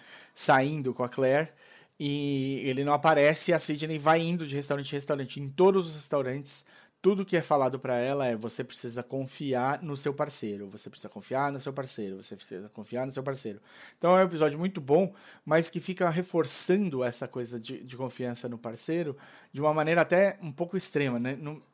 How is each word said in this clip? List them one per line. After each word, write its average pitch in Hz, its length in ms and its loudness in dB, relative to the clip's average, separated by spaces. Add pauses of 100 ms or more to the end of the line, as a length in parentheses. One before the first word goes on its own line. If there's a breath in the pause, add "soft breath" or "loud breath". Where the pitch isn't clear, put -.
(340 loud breath)
saindo 139 580 4
com 127 100 -6
a 123 60 -2
Claire 139 420 0 (480 loud breath)
e 143 640 -4
ele 135 200 -2
não 143 80 0
aparece, 151 580 4
e 175 40 4
a 156 40 2
Sidney 156 400 0
vai 160 220 4
indo 165 260 -4
de 139 80 -8
restaurante 143 380 -4
em 143 40 -6
restaurante. 139 440 -6
Em 139 80 -8
todos 185 400 4
os 156 80 -6
restaurantes, 139 680 0 (340 loud breath)
tudo 190 240 2
que 185 120 -2
é 156 60 2
falado 135 360 2
pra 127 180 -2
ela 135 300 0
é: 120 100 0
"Você 113 260 -2
precisa 123 400 -4
confiar 135 800 -4
no 147 140 -6
seu 143 160 2
parceiro, 110 560 -2
você 101 220 -10
precisa - 180 -10
confiar 131 420 -4
no 139 100 -8
seu 135 120 -6
parceiro, 110 500 -6
você - 140 -12
precisa 98 320 -14
confiar 131 380 -8
no 135 60 -8
seu 135 100 -6
parceiro." 127 380 -6 (360 loud breath)
Então 180 220 4
é 190 40 6
um 190 40 4
episódio 156 320 0
muito 185 220 -4
bom, 160 340 2 (300 loud breath)
mas 160 260 4
que 175 100 -4
fica 180 300 -2
reforçando 170 920 2
essa 123 240 0
coisa 123 320 -6
de, 123 240 -12
de 127 140 -16
confiança 123 520 -6
no 117 100 -10
parceiro 139 580 -2 (360 loud breath)
de 135 80 -8
uma 151 120 2
maneira 156 300 2
até 190 400 2
um 156 100 -10
pouco 170 240 -6
extrema, 143 420 2
né? 127 220 -4
Não, 151 220 -12 (120)